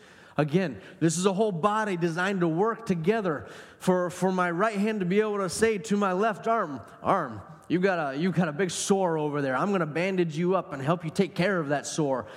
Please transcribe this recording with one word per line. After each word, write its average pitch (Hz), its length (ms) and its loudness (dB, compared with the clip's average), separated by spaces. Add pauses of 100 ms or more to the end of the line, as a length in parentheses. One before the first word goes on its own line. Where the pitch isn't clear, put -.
(360)
Again, 147 440 0 (180)
this 160 180 2
is 180 100 2
a 196 60 4
whole 208 200 2
body 208 440 0
designed 175 440 0
to 170 80 4
work 196 380 0
together 180 600 0 (320)
for, 180 320 2
for 185 220 0
my 180 180 2
right 202 260 0
hand 214 220 0
to 185 80 -2
be 202 140 2
able 208 180 0
to 190 100 0
say 214 300 2
to 202 180 -2
my 196 160 2
left 202 360 -2
arm, 180 320 0 (200)
"Arm, 127 400 0 (280)
you've 180 140 0
got 165 320 0
a, 143 40 -6
you've 175 160 0
got 165 140 2
a 147 40 -4
big 180 200 -2
sore 190 440 0
over 147 240 0
there. 135 140 0
I'm 165 160 0
gonna 180 160 2
bandage 170 500 0
you 180 200 2
up 165 160 -4
and 135 100 -8
help 165 220 0
you 156 60 -6
take - 260 -2
care 180 240 2
of 139 80 -4
that 143 180 -2
sore 135 400 -2 (100)